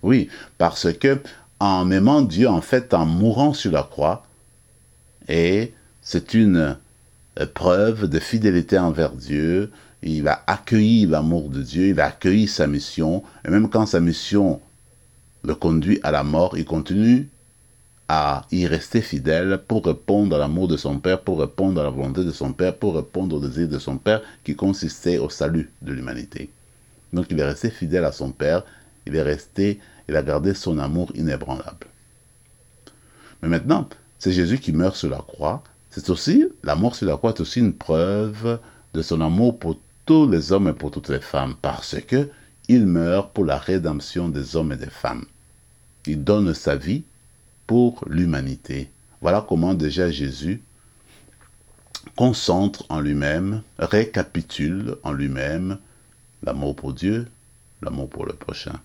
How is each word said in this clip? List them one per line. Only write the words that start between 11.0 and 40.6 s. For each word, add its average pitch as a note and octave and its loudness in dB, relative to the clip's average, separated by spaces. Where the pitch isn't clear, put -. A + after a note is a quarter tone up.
l'amour D#2 0
de C2+ -4
Dieu, E2 0
il G2 4
va D2 2
accueillir G2 2
sa - 0
mission, D#2 -2
et - -4
même G#2+ 4
quand A2 2
sa F#2 2
mission E2+ 0
le - -4
conduit D#2+ 2
à D#2 0
la C#2+ 0
mort, D#2+ 0
il E2 -4
continue G#2 2
à D2 0
y F2 2
rester E2 0
fidèle E2 -2
pour A2 -2
répondre F#2+ 2
à - 2
l'amour D#2+ 0
de D#2 2
son C#2+ -4
Père, F#2 0
pour F2 -2
répondre F2+ 0
à D2 0
la C#2+ -2
volonté C2+ -4
de E2+ -2
son C#2 -6
Père, F2+ -2
pour G2 -2
répondre E2 -4
au C#2+ -2
désir C#2+ -2
de D2 -4
son C2+ -8
Père G#2+ 0
qui D2+ -4
consistait F2 -2
au D2+ -2
salut D#2 -4
de C#2 -10
l'humanité. B1 -12
Donc F2 -2
il D#2+ -2
est D2 0
resté C#2+ -4
fidèle F2 -2
à C#2+ 0
son C2+ -8
Père, E2+ -2
il D2 -4
est D#2+ 0
resté, G2 -2
il D2+ -2
a D2+ 2
gardé D2 0
son E2+ -4
amour D#2+ -2
inébranlable. C2+ -6
Mais D#2+ -2
maintenant, A#2 0
c'est F#2+ 0
Jésus F2+ 2
qui - -4
meurt F2+ 2
sur - -4
la C2+ -6
croix. D#2 -6
C'est - -8
aussi, G3 2
la D2 0
mort G#2 0
sur - -4
la D2+ 0
croix A2 0
est - -6
aussi E2+ -2
une G#2 2
preuve G#2+ -2
de D#2+ -2
son D#2+ -2
amour G#2+ 2
pour E2 -6
tous D#3+ 6
les E2 2
hommes G2 4